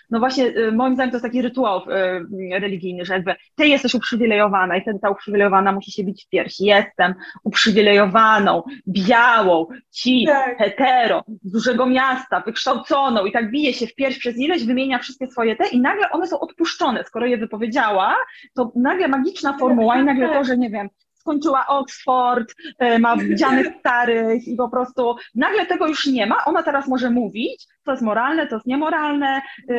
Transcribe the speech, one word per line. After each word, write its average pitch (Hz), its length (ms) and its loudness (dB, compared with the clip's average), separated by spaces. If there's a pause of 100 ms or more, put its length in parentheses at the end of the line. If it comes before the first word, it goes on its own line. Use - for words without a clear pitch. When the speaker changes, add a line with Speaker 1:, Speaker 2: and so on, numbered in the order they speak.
(100)
Speaker 1:
no 226 80 -2
właśnie, 262 280 0
y, 220 260 0
moim 254 220 2
zdaniem 254 160 -2
to 247 60 -6
jest 240 80 -6
taki 240 180 -2
rytuał, 233 400 -2 (680)
y, 190 80 -2
religijny, 180 440 -8
że 185 100 -4
jakby 185 200 -2 (200)
ty 302 120 2
jesteś 277 280 2
uprzywilejowana 208 840 2
i 190 60 0
wtedy 208 200 -6
ta 202 80 0
uprzywilejowana 196 640 2
musi 196 200 -6
się 202 120 -6
bić 190 200 -8
w - 40 -20
piersi. - 360 -2
Jestem 196 500 2 (300)
uprzywilejowaną, 202 1200 4 (260)
białą, 196 800 4 (240)
ci, 247 360 0
Speaker 2:
Tak. 262 320 0
Speaker 1:
hetero, 226 640 2 (220)
z 185 80 -10
dużego 240 340 0
miasta, 254 600 0
wykształconą 240 800 -2
i 208 60 -4
tak 233 180 -2
bije 277 220 -2
się 240 140 -6
w - 80 -16
pierś 262 240 -4
przez 233 200 -6
ileś, 285 260 -2
wymienia 254 340 0
wszystkie 262 320 -10
swoje 226 260 -2
te 381 120 0
i 247 120 2
nagle 339 300 0
one 359 160 -2
są 294 140 -4
odpuszczone. 330 640 -4
Skoro 233 220 -6
je 247 120 0
wypowiedziała, 220 760 0 (400)
to 240 200 -2
nagle 311 320 0
magiczna 277 500 -2
formuła 247 400 4
i 269 60 2
nagle 269 240 2
to, 311 60 0
Speaker 2:
Tak. 277 100 2
Speaker 1:
że 247 140 0
nie 240 120 0
wiem, 202 180 -8 (260)
skończyła 285 520 -2
Oxford, 254 880 0 (240)
e, 233 200 2
ma 233 180 4
Speaker 2:
<laughs> 202 240 0
Speaker 1:
dzianych 262 260 4 (140)
starych 233 680 0
i 240 80 -6
po 240 120 -2
prostu 247 480 -2 (180)
nagle 359 320 0
tego 359 220 0
już 294 180 -4
nie 247 200 0
ma, - 180 0
ona 330 180 0
teraz 285 260 -2
może 254 220 -2
mówić, 240 560 -4 (180)
co 302 60 -6
jest 254 120 -2
moralne, 254 460 0
co 233 80 -6
jest 220 100 -8
niemoralne, 294 600 -2 (100)
e, 269 60 -4 (360)